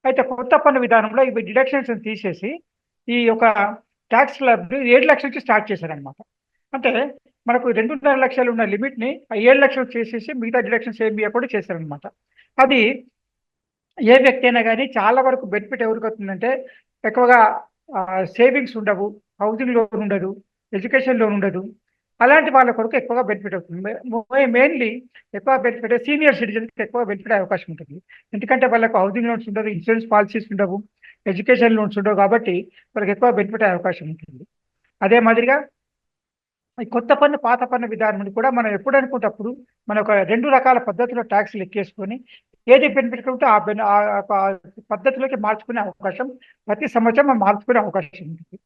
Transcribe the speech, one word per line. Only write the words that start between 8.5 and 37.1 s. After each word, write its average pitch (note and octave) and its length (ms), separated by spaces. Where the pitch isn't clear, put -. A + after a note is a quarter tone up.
ఉన్న A3+ 120
లిమిట్‌ని A#3 580
ఆ A3+ 40
ఏడు A#3+ 220
లక్షలు C4 400
చేసేసి, A3+ 360
మిగతా A#3 260
డిడక్షన్స్ A3+ 420
ఏం A3 180
ఇవ్వకుండా A3 360
చేశారనమాట. E3 520
అది C4 480
ఏ A#3 120
వ్యక్తి C4 340
అయినా A#3+ 140
కానీ A3+ 220
చాలా A3+ 240
వరకు C4 240
బెనిఫిట్ G#3 360
ఎవరికి A3 240
అవుతుందంటే, G#3+ 440
ఎక్కువగా, A#3+ 360
ఆ, F#3+ 280
సేవింగ్స్ B3 540
ఉండవు, G3+ 280
హౌసింగ్ A3+ 320
లోన్ A3 280
ఉండదు, G3 280
ఎడ్యుకేషన్ B3+ 460
లోన్ A3 140
ఉండదు, F#3+ 280
అలాంటి C#4+ 300
వాళ్ళ B3+ 200
కొరకు A#3 260
ఎక్కువగా A#3+ 240
బెనిఫిట్ G3+ 320
అవుతుంది. F3 280
మే-, A3 500
మే-, C4+ 140
మెయిన్లీ B3 440
ఎక్కువ A#3+ 240
బెనిఫిట్ A#3 480
సీనియర్ D4 300
సిటిజన్స్‌కి A3 480
ఎక్కువ A#3+ 200
బెనిఫిట్ G3+ 300
అయ్యే G3+ 80
అవకాశం F#3 280
ఉంటుంది. D#3+ 320
ఎందుకంటే, B3 340
వాళ్ళకు A3+ 300
హౌసింగ్ G3+ 300
లోన్స్ A#3 200
ఉండదు, G#3+ 200
ఇన్సూరెన్స్ A3+ 440
పాలసీస్ G#3 400
ఉండవు, G3 320
ఎడ్యుకేషన్ A3+ 480
లోన్స్ G#3 220
ఉండవు, G#3 180
కాబట్టి G3+ 400
వాళ్ళకి G#3 240
ఎక్కువ A3 200
బెనిఫిట్ G#3+ 320
అయ్యే F#3+ 120
అవకాశం F3 320
ఉంటుంది. D#3 360
అదే G3 180
మాదిరిగా A#3 380
ఈ A#3+ 80
కొత్త A#3+ 280